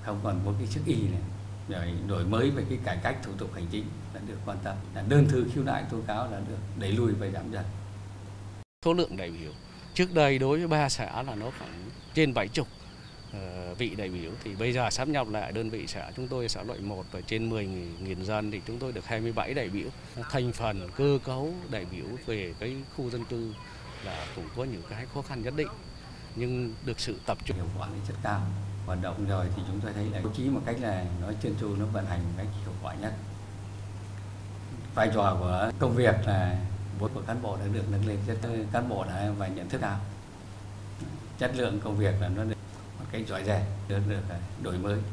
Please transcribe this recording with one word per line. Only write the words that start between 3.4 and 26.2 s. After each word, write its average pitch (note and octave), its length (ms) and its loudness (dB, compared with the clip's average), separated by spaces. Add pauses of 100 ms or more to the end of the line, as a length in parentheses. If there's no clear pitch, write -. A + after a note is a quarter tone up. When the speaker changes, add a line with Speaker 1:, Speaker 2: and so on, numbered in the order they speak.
Speaker 1:
hành F2+ 180 -4
chính G#2 140 -2 (280)
đã - 140 -6
được G#2 180 -6
quan G2+ 180 -4
tâm. G2 120 -2 (200)
Là - 140 -2
đơn C#3+ 200 12
thư B2 240 6
khiếu C#3+ 100 2
nại B2 280 2
tố A#2 60 0 (100)
cáo G#2+ 240 0
đã G2 80 -4 (100)
được G2+ 80 -2 (220)
đẩy G2 120 2
lùi A2 220 6
và G2+ 200 0
giảm E2+ 180 -4
dần. G#2+ 120 -2 (1200)
Speaker 2:
Số E3 80 8
lượng E3+ 240 4
đại F2+ 140 -4
biểu E2 200 -6 (420)
trước F3+ 200 4
đây C#3+ 260 8
đối C3+ 180 6
với E3+ 100 2
ba D3+ 220 6
xã A#2+ 340 -2
là C3 120 -4
nó G#2+ 100 -2 (140)
khoảng F2+ 300 -10 (240)
trên D3+ 200 6
bảy G#2+ 140 4
chục, A#2+ 200 0 (640)
ờ, F2+ 400 -6
vị G2 220 0
đại G2+ 140 -2
biểu, F2 220 -4 (120)
thì G2+ 120 -6
bây A#2 180 2
giờ A#2+ 160 4
sáp C3 180 0
nhập C#3 220 2
lại G#2 220 -2
đơn A2 180 0
vị G#2+ 180 -4
xã F2 280 -6
chúng B2+ 120 -4
tôi, B2 220 -2
xã F#2+ 140 -2
loại A2+ 160 -6
một G2 320 -4
và F#2+ 100 -6
trên A2+ 280 0
mười A2 160 0 (340)
nghìn F#2 260 -4
dân G#2+ 260 0
thì G2+ 160 -4
chúng A#2 120 -6
tôi B2+ 120 -4
được A2 140 -6
hai A2+ 160 -2
mươi A#2 100 0
bảy A2+ 220 0
đại B2+ 160 0
biểu. F#2+ 180 -2 (420)
Thành B2 220 2
phần G2+ 440 -2
cơ C#3 280 6
cấu C#3 300 -2 (180)
đại G2+ 200 -4
biểu - 140 -6 (200)
về G2 340 -2
cái B2 160 -4 (200)
khu B2+ 140 -2
dân A#2+ 160 -4
cư A2+ 280 -4 (520)
là D#2+ 300 -6
cũng F2 100 -6 (120)
có B2 60 0
những A2 260 -4
cái A2 240 -6
khó C#3+ 80 -2
khăn C3 200 -6
nhất B2 160 -2
định, D#3 100 2 (680)